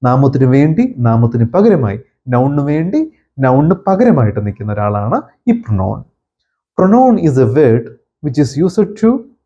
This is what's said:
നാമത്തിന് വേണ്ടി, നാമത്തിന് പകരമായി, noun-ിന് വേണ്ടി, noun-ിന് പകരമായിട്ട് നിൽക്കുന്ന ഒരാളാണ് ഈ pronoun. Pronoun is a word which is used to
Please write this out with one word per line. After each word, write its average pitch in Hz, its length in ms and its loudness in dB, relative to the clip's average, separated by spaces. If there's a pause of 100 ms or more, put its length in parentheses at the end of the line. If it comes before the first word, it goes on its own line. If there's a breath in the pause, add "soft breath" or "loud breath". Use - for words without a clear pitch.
നാമത്തിന് 131 420 2
വേണ്ടി, 156 520 0
നാമത്തിന് 117 480 0
പകരമായി, 147 520 0 (320)
noun-ിന് 135 320 0
വേണ്ടി, 170 520 -4 (260 soft breath)
noun-ിന് 135 360 2 (120)
പകരമായിട്ട് 151 580 0
നിൽക്കുന്ന 104 280 -8
ഒരാളാണ് 104 480 -4 (260 soft breath)
ഈ 233 40 4
pronoun. 107 520 -4 (760)
Pronoun 226 340 4
is 170 180 0
a 127 140 2
word 117 360 2 (420)
which 147 160 -2
is 143 240 -2
used 202 280 -2 (120)
to 240 140 2 (260)